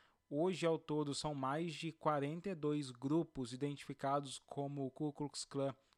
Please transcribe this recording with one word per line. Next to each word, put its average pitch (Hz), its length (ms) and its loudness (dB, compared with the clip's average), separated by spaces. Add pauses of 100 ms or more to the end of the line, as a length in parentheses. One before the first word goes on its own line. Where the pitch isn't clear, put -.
(300)
Hoje, 165 380 2
ao 160 100 4
todo, 151 380 0
são 151 180 -2
mais 147 400 0
de 156 200 -6
quarenta 151 560 0
e 185 60 -4
dois 147 360 0
grupos 135 600 0
identificados 139 920 -2
como 143 400 -2
o 127 60 -4
Ku 151 220 0
Klux - 320 -4
Klan 135 280 0 (240)